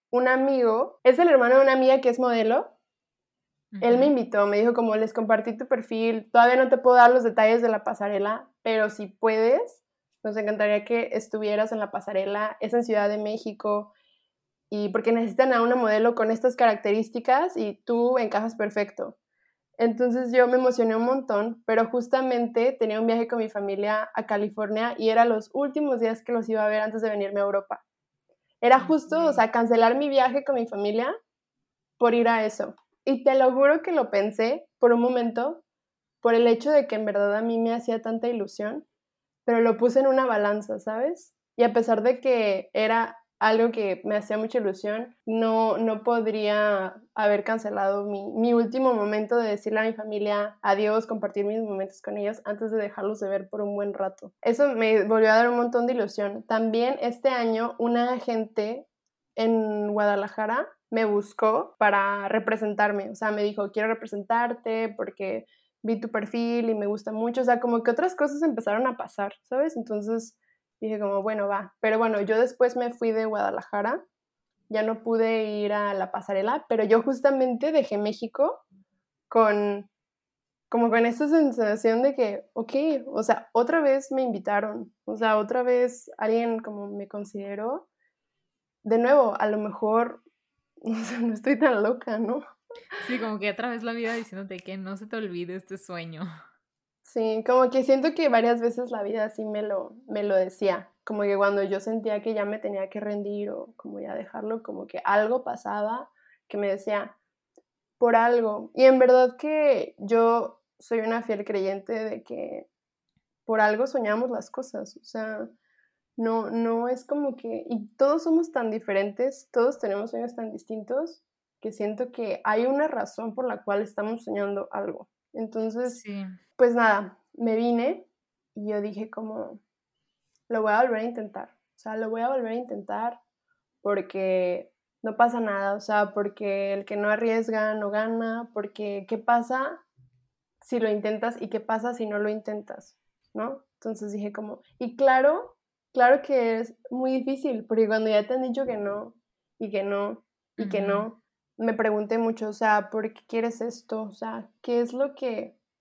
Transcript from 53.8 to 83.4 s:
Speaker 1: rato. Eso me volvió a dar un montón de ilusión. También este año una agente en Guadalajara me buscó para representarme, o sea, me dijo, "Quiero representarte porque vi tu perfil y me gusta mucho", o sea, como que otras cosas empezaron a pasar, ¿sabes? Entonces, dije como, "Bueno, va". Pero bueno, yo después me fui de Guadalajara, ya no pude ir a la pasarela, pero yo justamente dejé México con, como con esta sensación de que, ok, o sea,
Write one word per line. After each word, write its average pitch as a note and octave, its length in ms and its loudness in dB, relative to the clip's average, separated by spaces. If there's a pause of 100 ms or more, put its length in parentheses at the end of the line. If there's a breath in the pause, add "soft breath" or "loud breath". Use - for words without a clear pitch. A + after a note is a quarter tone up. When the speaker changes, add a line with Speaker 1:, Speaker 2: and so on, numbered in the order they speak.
Speaker 1:
rato. - 380 -8 (100)
Eso A#3+ 320 2
me A3 300 4
volvió A3 280 4
a G#3+ 40 6
dar A#3+ 140 4
un A#3+ 80 0
montón A#3+ 280 0
de B3+ 80 0
ilusión. A3 540 -4
También A3+ 540 0
este A#3+ 280 -2
año A#3 480 -2
una A#3+ 360 0
agente A3+ 720 -4 (500)
en G#3+ 560 0
Guadalajara G#3 760 0 (220)
me A3+ 140 0
buscó G#3 720 0
para G3+ 500 2
representarme, G#3+ 840 -2
o G#3 60 -14
sea, G#3+ 160 -2
me G#3 100 -4
dijo, G#3 300 -4
"Quiero A3 160 -2
representarte A3+ 1080 -4
porque G3 500 -8 (360 soft breath)
vi A3+ 180 -2
tu A3+ 100 -8
perfil A#3 600 -2
y A3 60 0
me G#3 100 -4
gusta G#3 260 -6
mucho", A#3 300 -4
o - 20 -4
sea, A#3+ 160 2
como A#3 220 0
que A#3 80 0
otras F4+ 260 0
cosas D4 260 -2
empezaron A#3 440 0
a A#3+ 100 -4
pasar, - 460 -8
¿sabes? D4+ 340 -4
Entonces, A3+ 640 -6 (420)
dije A3 200 -6
como, G3 220 -2
"Bueno, G#3 260 -2
va". G3+ 320 -6
Pero A3 180 2
bueno, A3 240 0
yo A3 180 0
después B3+ 360 2
me A#3+ 160 -4
fui A#3 200 -2
de A3 140 0
Guadalajara, G#3 800 -4 (640)
ya G#3+ 120 0
no A3 220 -4
pude A3+ 400 0 (160)
ir G#3 140 0
a G#3 200 -2
la F#3 180 -4
pasarela, G3+ 560 -2
pero A3 160 2
yo A3+ 180 4
justamente C4 680 0
dejé C4+ 260 2
México A3+ 640 -2 (680)
con, G#3 640 2 (800)
como A#3 200 2
con A#3 160 4
esta A#3+ 220 -2
sensación A3+ 760 2
de C#4 140 2
que, G#3 280 -2 (100)
ok, A3+ 180 -6 (340)
o - 160 -4
sea, - 300 -2